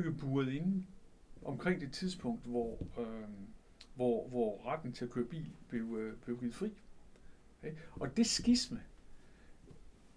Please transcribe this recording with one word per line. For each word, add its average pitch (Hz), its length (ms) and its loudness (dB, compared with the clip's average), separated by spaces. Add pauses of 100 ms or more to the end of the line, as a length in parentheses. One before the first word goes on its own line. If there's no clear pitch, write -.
jo 156 60 4
buret 135 420 2
inde 185 320 2 (600)
omkring 143 360 2
det 139 100 -6
tidspunkt, 127 540 -2
hvor, 120 420 0 (120)
øhm, 107 480 -6 (480)
hvor, 123 320 4
hvor 113 400 2
retten 135 260 -2
til - 120 -4
at 120 60 -6
køre 123 140 2
bil 156 260 -6 (180)
blev, 113 300 -2
øh, 110 180 -4
blev 120 220 -4
givet 120 160 -2
fri. 214 160 0 (920)
Ikke? 156 140 -6 (140)
Og - 260 0
det 226 100 10
skisme - 540 4 (1400)